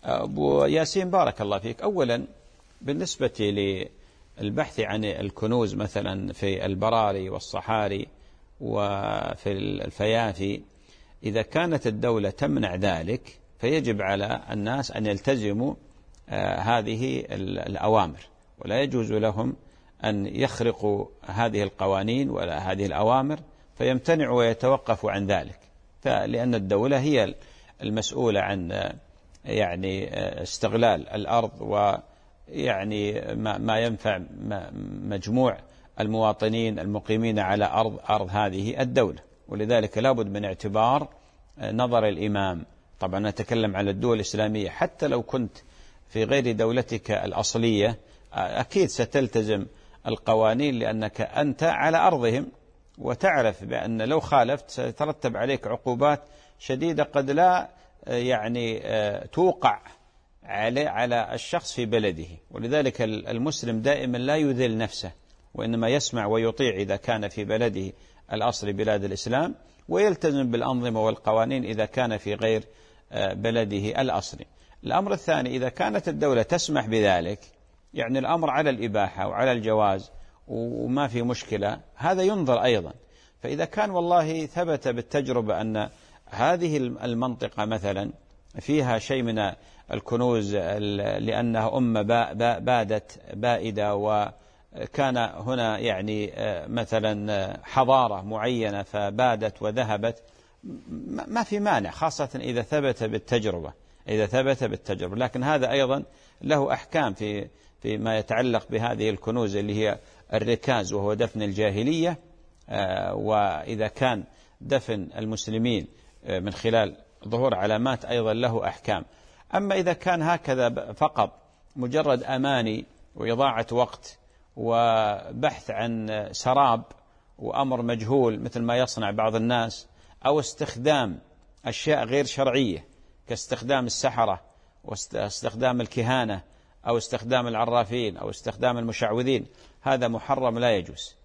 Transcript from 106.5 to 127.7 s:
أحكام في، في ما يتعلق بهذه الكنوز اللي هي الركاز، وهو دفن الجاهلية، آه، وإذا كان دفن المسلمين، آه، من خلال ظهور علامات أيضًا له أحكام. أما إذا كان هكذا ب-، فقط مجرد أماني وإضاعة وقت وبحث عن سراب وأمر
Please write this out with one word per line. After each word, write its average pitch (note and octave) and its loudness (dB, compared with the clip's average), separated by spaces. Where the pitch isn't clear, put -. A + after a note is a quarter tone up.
أحكام C3 -2
في، G#2 -6
في G#2+ -2
ما A2 0
يتعلق A2+ 0
بهذه A2+ 0
الكنوز A2 -2
اللي G#2 0
هي G#2+ 0
الركاز، A2 0
وهو G2+ 0
دفن A2 -2
الجاهلية، G#2+ 0
آه، F#2+ -2
وإذا G#2 0
كان A#2 0
دفن A#2 -2
المسلمين، A2 -2
آه، G2 -2
من G2 -4
خلال A2 0
ظهور A#2 0
علامات G#2+ 0
أيضًا A2+ 0
له A2+ 0
أحكام. F#2+ -4
أما G3 2
إذا F3+ 2
كان F3 0
هكذا D3 2
ب-، - -4
فقط - 0
مجرد B2+ 0
أماني B2+ 0
وإضاعة A#2 0
وقت - -2
وبحث A2+ 0
عن G#2+ -4
سراب B2+ 4
وأمر B2 -2